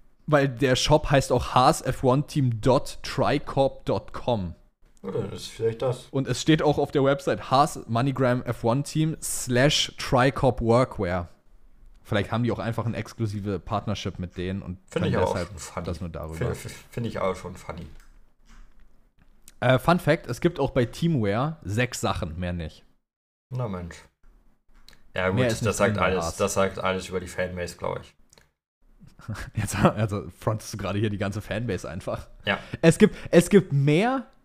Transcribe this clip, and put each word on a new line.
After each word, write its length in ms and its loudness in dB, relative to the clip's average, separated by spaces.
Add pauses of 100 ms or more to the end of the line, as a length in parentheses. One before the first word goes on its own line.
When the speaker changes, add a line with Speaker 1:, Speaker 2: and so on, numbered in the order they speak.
(280)
Speaker 1:
Weil 200 4
der 300 2
Shop 320 4
heißt 240 4
auch 220 0
Haas 260 6
F 240 -4
one 220 4
Team 340 0
dot 420 2
tricorp 840 0
dot 280 -4
com. 420 -2 (480)
Speaker 2:
Ja, 80 -8
dann 220 -4
ist 140 -12
vielleicht 340 -4
das. 300 -2
Speaker 1:
Und 160 0
es 140 -2
steht 200 4
auch 160 2
auf 140 -2
der 120 2
Website 480 0
Haas 380 4
Moneygram 540 2
F 200 -6
one 200 2
Team 380 -2
slash 760 2
Tricorp 640 2
Workwear. 680 2 (760)
Vielleicht 280 -2
haben 120 0
die 100 2
auch 60 -6
einfach 260 -4
eine 100 -2
exklusive 640 -4
Partnership 600 -6
mit 180 -8
denen 240 -4
und 160 -10 (120)
Speaker 2:
Find 20 -20
Speaker 1:
können 160 -2
Speaker 2:
ich 100 0
auch 160 2
Speaker 1:
deshalb 160 -4
Speaker 2:
schon 100 -16
funny. 260 -10
Speaker 1:
das 160 -6
nur 80 -8
darüber. 260 -10
Speaker 2:
Find, 200 -4
find, 180 -12 (180)
find 160 -6
ich 120 -8
auch 160 0
schon 220 -12
funny. 300 -14 (1700)
Speaker 1:
Äh, 200 4
Fun 200 2
Fact: 280 0
Es 140 -8
gibt 180 0
auch 120 0
bei 140 2
Teamwear 800 0
sechs 380 -2
Sachen, 380 -4
mehr 140 -4
nicht. 300 -8 (680)
Speaker 2:
Na 160 -6
Mensch. 280 -8 (1200)
Ja 140 0
gut, 100 0
Speaker 1:
Mehr 80 2
ist 140 -2
Speaker 2:
das 60 0
Speaker 1:
nicht 100 2
Speaker 2:
sagt 140 4
Speaker 1:
drin 80 -2
bei 60 2
Speaker 2:
alles, 200 0
Speaker 1:
Haas. 120 -4
Speaker 2:
das 180 0
sagt 240 0
alles 300 -2
über 100 -4
die 80 -10
Fanbase, 500 -6
glaub 220 -6
ich. 160 -20 (1120)
Speaker 1:
<laughs> 80 -8 (180)
Jetzt, 220 -4
also 480 0 (160)
frontest 340 -4
du 40 -8
gerade 200 -4
hier 140 0
die 80 -4
ganze 220 -4
Fanbase 460 -6
einfach. 400 -8 (160)
Speaker 2:
Ja. 140 0 (240)
Speaker 1:
Es 160 6
gibt, 180 6 (140)
es 220 8
gibt 200 6
mehr 540 2 (200)